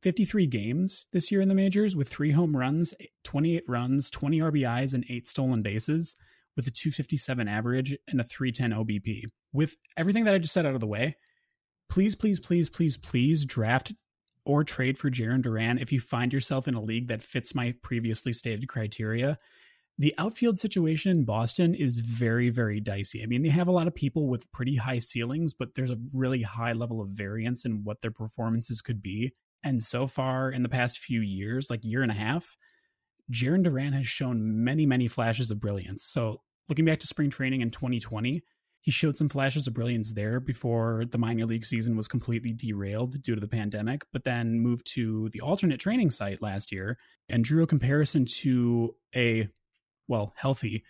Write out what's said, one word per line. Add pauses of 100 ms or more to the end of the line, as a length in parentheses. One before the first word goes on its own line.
fifty-three
games
this
year
in
the
majors
with
three
home
runs, (280)
twenty-eight
runs,
twenty
R
B
Is,
and
eight
stolen
bases (400)
with
a
two
fifty-seven
average (140)
and
a
three
ten
O
B
P. (260)
With (180)
everything
that
I
just
said
out
of
the
way, (760)
please,
please,
please,
please,
please
draft (540)
or
trade
for
Jarren
Duran
if
you
find
yourself
in
a
league
that
fits
my
previously
stated
criteria. (600)
The
outfield
situation
in
Boston
is
very,
very
dicey.
I
mean,
they
have
a
lot
of
people
with
pretty
high
ceilings,
but
there's
a (160)
really
high
level
of
variance
in
what
their
performances
could
be. (300)
And
so
far
in
the
past
few
years,
like,
year
and
a
half, (760)
Jarren
Duran
has
shown
many,
many
flashes
of
brilliance.
So (280)
looking
back
to
spring
training
in
twenty
twenty, (380)
he
showed
some
flashes
of
brilliance
there
before
the
minor
league
season
was
completely
derailed
due
to
the
pandemic,
but
then
moved (100)
to
the
alternate
training
site
last
year (300)
and
drew
a
comparison (160)
to (180)
a, (600)
well,
healthy